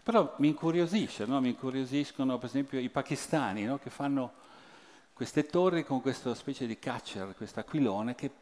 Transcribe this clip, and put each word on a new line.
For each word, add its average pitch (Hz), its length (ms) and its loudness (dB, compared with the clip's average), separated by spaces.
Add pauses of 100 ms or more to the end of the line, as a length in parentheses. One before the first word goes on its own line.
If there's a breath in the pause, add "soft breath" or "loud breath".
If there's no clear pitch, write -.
Però 214 340 4
mi 143 100 4
incuriosisce, 165 800 2
no? 135 140 0
Mi 127 100 2
incuriosiscono 131 880 -2
per 120 120 -6
esempio 135 300 -2
i 123 100 -2
pakistani, 131 760 0
no? 135 120 0
Che - 120 -12
fanno 139 440 -2 (800 loud breath)
queste 147 320 0
torri 175 380 4
con 131 180 0
questa 127 320 0
specie 131 320 -6
di 113 140 -4
catcher, 101 560 -6
questo - 240 -10
aquilone 117 560 0
che - 160 -6 (100)